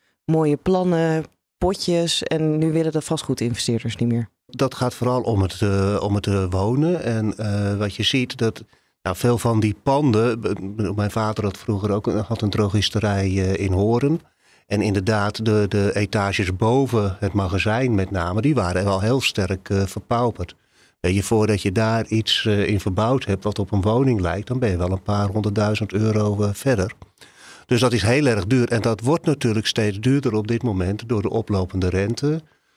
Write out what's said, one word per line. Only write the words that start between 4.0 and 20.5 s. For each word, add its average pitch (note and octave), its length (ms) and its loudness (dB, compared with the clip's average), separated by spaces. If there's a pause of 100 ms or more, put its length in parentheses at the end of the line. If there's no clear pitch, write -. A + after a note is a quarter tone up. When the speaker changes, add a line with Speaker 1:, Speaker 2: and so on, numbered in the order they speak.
Speaker 1:
meer. A#2 200 -2 (160)
Speaker 2:
Dat C3 300 -4
gaat B2 180 -2
vooral B2 280 0
om A2 200 0
het, F#2 200 -2
eh, G2 400 2
om G2+ 140 0
het, G2+ 120 -2
eh, G2 220 0
wonen. C3 540 0
En, A2 340 -2
eh, G2+ 400 -2
wat G2+ 180 -4
je A2 80 -4
ziet, B2+ 340 0
dat, A2+ 260 -2 (380)
nou, F#2 140 -4
veel A#2+ 220 2
van A2+ 220 2
die G#2+ 240 2
panden, C3+ 560 2
b-, G2+ 360 -4
b-, G2+ 200 -2
mijn G#2 160 0
vader G#2+ 320 -2
had G2 140 -4
vroeger G2+ 340 -2
ook G2+ 160 -2
een, G2 120 0
had G#2+ 220 -4
een G#2+ 80 2
drogisterij, G2+ 760 0
eh, F#2+ 400 0
in F#2 60 0
Hoorn. A#2+ 500 2 (460)
En G#2 140 0
inderdaad, G#2 640 0
de, G#2+ 220 4
de G2+ 280 0
etages G2 600 -2
boven A2+ 640 0
het F#2+ 140 -2
magazijn G#2 640 0
met F#2+ 160 0
name, F#2 300 -2
die C#3+ 140 2
waren F#2 280 0
wel G2 180 0
heel A#2+ 200 0
sterk, F#2+ 480 -4
eh, G2 160 0
verpauperd. A2+ 680 -4 (440)